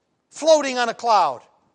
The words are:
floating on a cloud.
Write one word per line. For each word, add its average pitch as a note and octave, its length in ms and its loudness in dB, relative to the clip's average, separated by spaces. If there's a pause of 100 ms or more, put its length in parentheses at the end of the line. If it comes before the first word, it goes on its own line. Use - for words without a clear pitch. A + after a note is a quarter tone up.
(300)
floating C#4+ 480 0
on A#3+ 100 -2
a A3 60 -8
cloud. F3 480 0 (320)